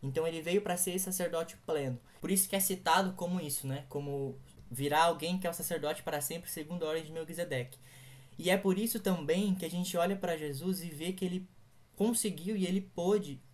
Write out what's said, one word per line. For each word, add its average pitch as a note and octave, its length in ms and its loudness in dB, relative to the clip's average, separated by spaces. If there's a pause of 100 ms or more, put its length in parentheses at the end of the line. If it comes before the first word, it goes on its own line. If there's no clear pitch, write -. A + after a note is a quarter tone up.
Então C#3 240 0
ele E3 160 -2
veio F3 200 2
pra F3+ 160 -2
ser F3+ 200 0
sacerdote F3 680 -2
pleno. C3+ 340 0 (220)
Por - 100 0
isso F#3+ 160 4
que - 80 -2
é G3 40 4
citado F#3 540 2
como F3+ 280 -2
isso, C#3 260 -4
né? C3+ 220 -4
Como C#3 480 -4 (340)
virá C#3+ 320 4
alguém E3+ 340 2
que F#3 80 -2
é F3 40 2
o E3+ 40 -4
sacerdote D#3 480 -2
para D3+ 200 -2
sempre, E3 280 -6
segundo D#3+ 360 -4
a D#3 40 0
ordem D#3+ 140 -2
de D3+ 80 -12
Melquisedeque. D#3+ 680 -4 (600)
E E3 100 0
é F#3 80 6
por F#3+ 220 4
isso A3+ 200 0
também F#3 540 2
que F#3 120 -2
a D#3 40 -2
gente F3+ 280 -2
olha F3+ 180 4
pra F3+ 220 0
Jesus D#3 440 -2
e E3+ 80 -6
vê D#3+ 220 -4
que F#3 140 -2
ele F#3 220 -2 (480)
conseguiu G3+ 640 0
e F#3 80 4
ele F#3 160 2
pôde F3 580 0 (140)